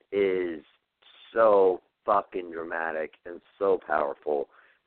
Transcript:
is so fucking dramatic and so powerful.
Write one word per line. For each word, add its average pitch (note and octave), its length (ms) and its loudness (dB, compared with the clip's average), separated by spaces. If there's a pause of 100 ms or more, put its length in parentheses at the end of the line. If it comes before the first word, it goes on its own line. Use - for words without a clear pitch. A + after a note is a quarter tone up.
(100)
is F#2 520 -2 (680)
so G2 480 4 (240)
fucking G2 480 -2
dramatic E2 600 -6 (120)
and E2+ 160 -14 (180)
so G2 280 2
powerful. D2 600 -4 (380)